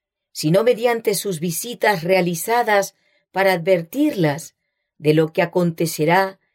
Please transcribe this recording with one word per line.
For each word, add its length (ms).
sino 320
mediante 500
sus 240
visitas 640
realizadas 920
para 220
advertirlas 1040
de 160
lo 180
que 100
acontecerá 1000